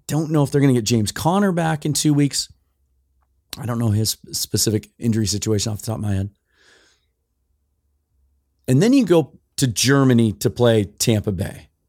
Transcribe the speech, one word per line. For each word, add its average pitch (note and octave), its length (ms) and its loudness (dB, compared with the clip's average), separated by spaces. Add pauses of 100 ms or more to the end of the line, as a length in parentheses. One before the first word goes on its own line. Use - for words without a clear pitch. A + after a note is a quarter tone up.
don't D#3 240 -4
know D#3 100 2
if C3+ 80 0
they're C#3+ 120 0
gonna C#3 120 4
get A#2+ 100 0
James A2 280 0
Conner F#3+ 400 0
back D#3+ 340 -4
in D3+ 80 -2
two D3+ 200 0
weeks. C#3+ 380 -2 (1040)
I A2+ 100 -10
don't A#2 100 -4
know A#2 140 0
his G#2+ 260 -2 (140)
specific - 680 -4
injury A2 300 -2
situation G#2 440 -4
off G#2 80 -8
the - 60 -16
top A2+ 120 -6
of - 40 -8
my G#2 140 -4
head. G2 160 -4 (2250)
And C3 140 2
then A#3 120 4
you C4+ 120 4
go E3+ 340 2 (180)
to C#3 100 0
Germany A#2+ 680 2
to - 160 -2
play A2+ 340 2
Tampa G#2 480 -2
Bay. - 380 -8 (200)